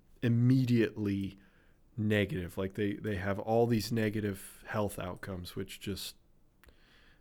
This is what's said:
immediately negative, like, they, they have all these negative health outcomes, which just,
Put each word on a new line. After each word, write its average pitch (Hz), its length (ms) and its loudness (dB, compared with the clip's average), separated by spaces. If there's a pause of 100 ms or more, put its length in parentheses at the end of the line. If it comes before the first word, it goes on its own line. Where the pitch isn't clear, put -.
(220)
immediately 117 1160 2 (580)
negative, 101 640 0
like, 95 160 -4
they, 101 200 0
they 107 220 -4
have 98 240 -2
all 117 280 4
these 117 240 2
negative 107 720 -2
health 104 340 -2
outcomes, 90 560 -8
which 101 240 -8
just, - 360 -8 (1040)